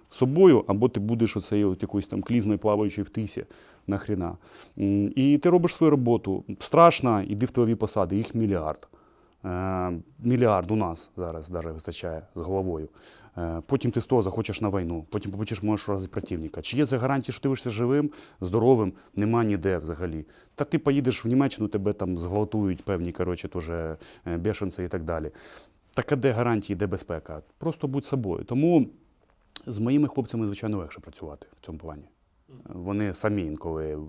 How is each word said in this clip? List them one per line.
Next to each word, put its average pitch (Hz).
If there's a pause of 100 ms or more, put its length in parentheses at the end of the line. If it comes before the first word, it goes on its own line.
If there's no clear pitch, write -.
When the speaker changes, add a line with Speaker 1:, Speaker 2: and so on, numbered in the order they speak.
Speaker 1:
собою, 143
або 104
ти 107
будеш 113
оцею 104
от 92
якоюсь 98
там 101
клізмою, 107
плаваючою 104
в -
тисі, - (420)
нахріна. 90 (400)
М, 101
і 139
ти 175
робиш 175
свою 160
роботу. 117 (160)
Страшно, 147
іди 104
в -
тилові 117
посади, 98
їх 110
мільярд. 92 (560)
Е, 92 (280)
мільярд 110
у 107
нас 87
зараз 82
даже 82
вистачає 80 (140)
з 87
головою. 87 (480)
Е, 82
потім 123
ти 117
з -
того 123
захочеш 101
на 107
війну, 85
потім 104
побачиш, 101
можеш 107
вразити 95
противника. 80
Чи -
є 147
це 123
гарантія, 131
що -
ти 139
вийшов 127
живим, 139 (300)
здоровим? 107 (220)
Нема 110
ніде 98
взагалі. 80 (300)
Та 147
ти 170
поїдеш 135
в -
Німеччину, 127
тебе 101
там 92
зґвалтують 98
певні, 87
коротше, 90
теж, 82
е, 80 (280)
бешенці 90
і 87
так 85
далі. 80 (640)
Так -
а 147
де 127
гарантії, 110
де 98
безпека? 80 (160)
Просто 156
будь 139
собою. 110
Тому 147 (800)
з 113
моїми 135
хлопцями, 117
звичайно, 104
легше 85
працювати 76 (140)
в -
цьому 80
плані. 78 (460)
Speaker 2:
Мгм. 92
Speaker 1:
Вони 101
самі 104
інколи 78 (140)